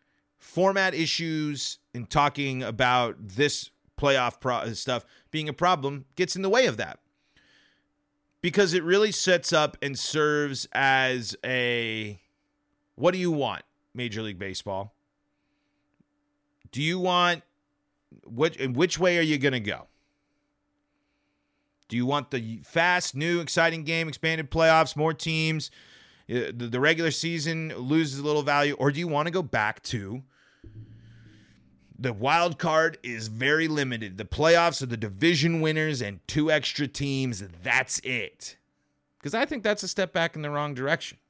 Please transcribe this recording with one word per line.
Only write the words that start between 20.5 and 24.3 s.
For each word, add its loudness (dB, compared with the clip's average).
Do -8
you 2
want -2
the -6
fast, 0
new, 0
exciting 0
game, -2
expanded -4